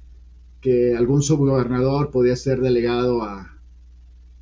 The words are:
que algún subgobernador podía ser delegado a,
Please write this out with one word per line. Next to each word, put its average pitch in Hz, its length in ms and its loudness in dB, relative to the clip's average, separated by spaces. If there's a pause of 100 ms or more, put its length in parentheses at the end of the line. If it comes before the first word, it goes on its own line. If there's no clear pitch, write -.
(600)
que 123 380 2
algún 131 240 2
subgobernador 139 880 0
podía 123 240 2
ser 127 240 -2
delegado 120 640 0
a, 98 360 -12 (840)